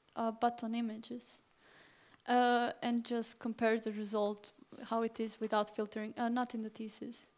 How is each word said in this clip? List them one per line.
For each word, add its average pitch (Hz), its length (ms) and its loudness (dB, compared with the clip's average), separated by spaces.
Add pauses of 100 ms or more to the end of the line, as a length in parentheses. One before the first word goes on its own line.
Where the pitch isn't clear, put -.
(160)
uh, 226 160 0
but 240 320 2
on 226 120 -2
images, 233 680 -6 (840)
uh, 240 440 6 (100)
and 240 240 2
just 233 340 -2
compare 226 400 2
the 220 120 -4
result, 208 600 -2 (380)
how 226 140 2
it 226 160 -2
is 226 200 -4
without 214 360 0
filtering, 214 420 -4
uh, 240 120 2
not 247 260 0
in 220 80 -4
the 214 60 -6
thesis. 220 580 -10 (100)